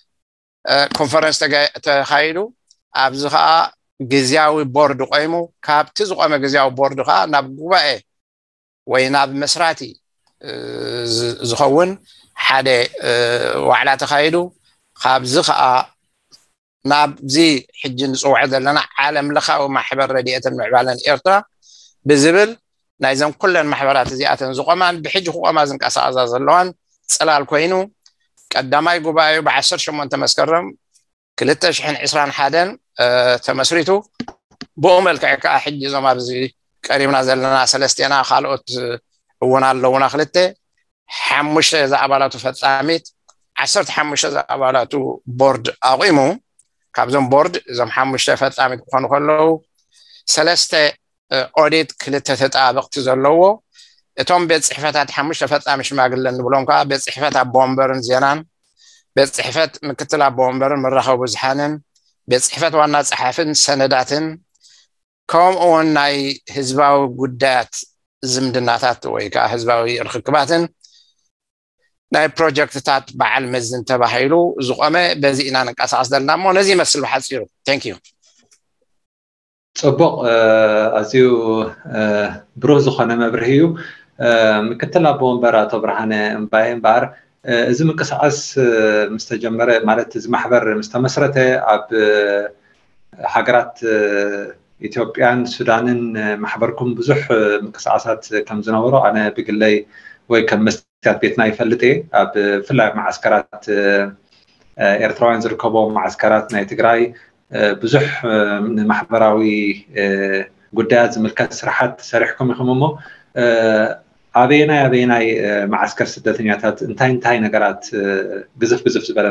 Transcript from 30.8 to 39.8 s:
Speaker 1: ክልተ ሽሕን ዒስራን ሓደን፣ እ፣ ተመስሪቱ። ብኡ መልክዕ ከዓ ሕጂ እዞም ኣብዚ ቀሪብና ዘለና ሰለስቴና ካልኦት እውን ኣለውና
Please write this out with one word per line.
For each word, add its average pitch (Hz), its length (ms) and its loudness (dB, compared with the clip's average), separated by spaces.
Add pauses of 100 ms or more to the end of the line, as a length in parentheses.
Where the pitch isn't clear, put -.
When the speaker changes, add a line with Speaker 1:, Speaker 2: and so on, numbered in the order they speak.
Speaker 1:
ክልተ 135 340 -2
ሽሕን 147 280 -4
ዒስራን 143 340 -2
ሓደን፣ 156 360 0 (260)
እ፣ 123 100 0 (340)
ተመስሪቱ። 135 500 -2 (880)
ብኡ 180 240 4
መልክዕ 151 360 0
ከዓ 151 220 -2
ሕጂ 147 240 -6
እዞም 139 240 -4
ኣብዚ 123 220 0 (540)
ቀሪብና 139 400 0
ዘለና 131 320 0 (100)
ሰለስቴና 135 580 0
ካልኦት 135 440 -2 (760)
እውን 131 220 4
ኣለውና 131 440 2